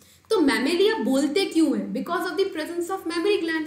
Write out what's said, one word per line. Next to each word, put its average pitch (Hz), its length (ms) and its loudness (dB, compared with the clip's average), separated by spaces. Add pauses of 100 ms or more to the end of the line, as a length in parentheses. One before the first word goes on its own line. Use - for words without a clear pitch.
(300)
तो 440 100 2
मैमेलिया 330 580 2
बोलते 277 480 0
क्यों 285 320 2
है? 196 160 -6
Because 339 320 -4
of 359 80 -6
the 381 120 0
presence 339 420 -6
of 381 140 -4
mammary 349 400 0
gland। 320 260 -2